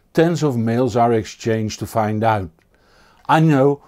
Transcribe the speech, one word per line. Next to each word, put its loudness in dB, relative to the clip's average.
tens 0
of 0
mails -2
are 2
exchanged -4
to -8
find -4
out. -2
I 2
know, 2